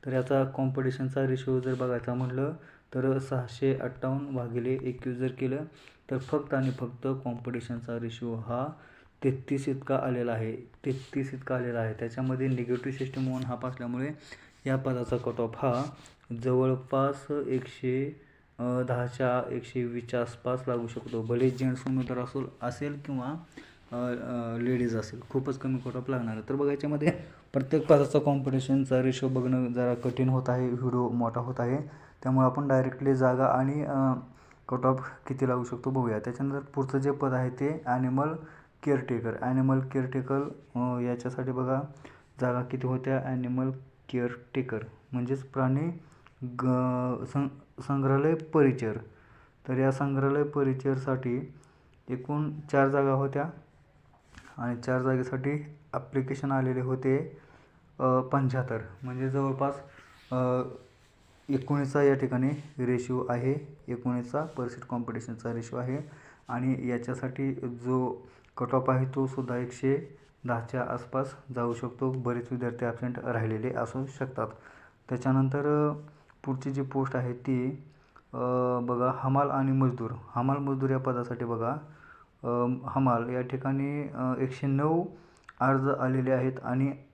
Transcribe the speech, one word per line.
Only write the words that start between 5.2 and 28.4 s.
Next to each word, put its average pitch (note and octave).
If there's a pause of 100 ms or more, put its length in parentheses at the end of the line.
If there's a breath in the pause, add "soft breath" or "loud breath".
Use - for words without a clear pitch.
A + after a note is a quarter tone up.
केलं C3+ (460 loud breath)
तर C3
फक्त D3
आणि C3
फक्त B2+ (180)
कॉम्पिटिशनचा A#2
रेशिओ A#2
हा A#2+ (580 loud breath)
तेहतीस C3+
इतका C3+
आलेला B2
आहे, A2+
तेहतीस -
इतका C3
आलेला A#2+
आहे. A2
त्याच्यामध्ये C3
निगेटिव्ह B2
सिस्टम C3+
वन B2+
हाफ B2
असल्यामुळे B2+ (560 loud breath)
या C3+
पदाचा B2+
कट A#2+
ऑफ A2+
हा B2+ (600 loud breath)
जवळपास C3
एकशे, C3 (380 soft breath)
अ, B2
दहाच्या, B2
एकशे B2
वीसच्या A#2+
आसपास B2
लागू A#2+
शकतो. A2+
भले A#2+
जेंट्स B2+
उमेदवार B2+
असो, B2+
असेल C#3+
किंवा, C3 (680 loud breath)
अ, A#2+
अ, A#2+
लेडीज A#2+
असेल, A2+ (100)
खूपच C3+
कमी C3
कट B2
ऑफ B2+
लागणार A#2+
आहे. A2
तर C3+
बघा C#3+
याच्यामध्ये D3 (400 loud breath)
प्रत्येक C#3
पदाचा C#3+
कॉम्पिटिशनचा C3+